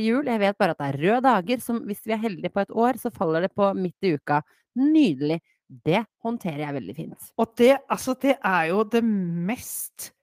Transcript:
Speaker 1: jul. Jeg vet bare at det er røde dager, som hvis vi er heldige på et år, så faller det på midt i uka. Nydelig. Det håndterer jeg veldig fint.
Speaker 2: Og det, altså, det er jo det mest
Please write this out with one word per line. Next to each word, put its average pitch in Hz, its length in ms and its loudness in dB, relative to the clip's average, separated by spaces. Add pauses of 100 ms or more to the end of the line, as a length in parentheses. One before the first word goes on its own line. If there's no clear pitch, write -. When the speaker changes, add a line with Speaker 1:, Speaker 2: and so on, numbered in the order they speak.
Speaker 1:
jul. 262 240 0
Jeg 220 160 0
vet 202 160 0
bare 170 160 0
at - 60 -8
det 139 80 -2
er 135 100 -4
røde 226 240 2
dager, 233 340 2
som 233 300 -6
hvis - 160 -10
vi 220 80 -2
er 220 80 -4
heldige 190 320 -6
på 202 80 0
et 202 80 -4 (160)
år, 247 160 0
så 240 80 -4
faller 165 320 0
det 190 160 -2
på 202 160 2
midt 185 320 -4
i 175 80 2
uka. 147 300 0 (340)
Nydelig. 190 640 2 (340)
Det 156 300 0 (180)
håndterer 202 380 -6
jeg 147 160 -6
veldig 101 200 -8
fint. - 340 -14 (100)
Speaker 2:
Og 226 80 2 (100)
det, 240 140 8 (180)
altså, 247 320 -2
det 269 140 2 (100)
er 175 220 2
jo 196 160 2
det 226 180 0
mest 190 1080 -4 (120)